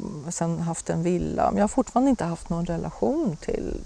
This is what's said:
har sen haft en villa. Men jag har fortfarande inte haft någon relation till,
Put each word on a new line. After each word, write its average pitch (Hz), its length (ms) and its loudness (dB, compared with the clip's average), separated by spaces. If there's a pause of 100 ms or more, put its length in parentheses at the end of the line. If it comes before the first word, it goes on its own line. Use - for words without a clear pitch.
(260)
har 170 60 -6
sen 165 280 0
haft 165 300 -4
en 165 140 0
villa. 170 480 2
Men 196 60 0
jag 202 60 4
har 214 40 4
fortfarande 262 420 2
inte 233 140 2
haft 170 260 -4
någon 170 160 -2
relation 180 760 0
till, - 440 -4